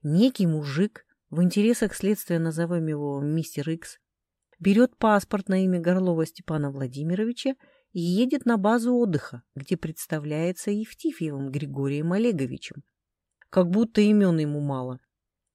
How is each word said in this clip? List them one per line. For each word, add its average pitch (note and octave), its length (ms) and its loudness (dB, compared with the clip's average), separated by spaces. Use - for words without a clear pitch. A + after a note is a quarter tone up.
Некий F#3+ 420 4
мужик, D#3 600 -2
в D#3+ 100 0
интересах G#3 540 2
следствия F#3+ 420 -2
назовем E3 480 -2
его D3 340 -4
мистер D3 500 -4
Икс, - 280 -8
берет G3+ 380 4
паспорт G#3 520 0
на F#3+ 140 2
имя F3+ 160 2
Горлова F3 480 2
Степана D3+ 420 -6
Владимировича E3 840 -4
и F3+ 60 -4
едет A3+ 460 0
на A#3 120 4
базу A3+ 380 2
отдыха, F3 460 -2
где C#3 200 -4
представляется D#3+ 960 -6
Евтифьевым D#3+ 840 -6
Григорием C#3+ 600 -4
Олеговичем, C#3+ 720 -4
как F3+ 200 2
будто A3 320 2
имен G3+ 360 6
ему D3 240 -2
мало, B2+ 380 -6